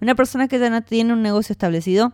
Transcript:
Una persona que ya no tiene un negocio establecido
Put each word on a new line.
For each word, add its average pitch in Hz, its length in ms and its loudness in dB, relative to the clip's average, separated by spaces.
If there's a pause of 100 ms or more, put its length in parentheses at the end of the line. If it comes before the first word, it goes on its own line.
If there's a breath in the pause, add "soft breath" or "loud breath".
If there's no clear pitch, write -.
Una 240 140 0
persona 254 340 0
que 254 100 -2
ya 240 120 2
no 226 120 -2
tiene 226 300 0
un 226 100 0
negocio 214 300 0
establecido 185 600 0